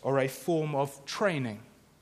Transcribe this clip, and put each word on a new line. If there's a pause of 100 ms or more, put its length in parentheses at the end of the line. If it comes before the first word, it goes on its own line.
are
a
form
of
training. (420)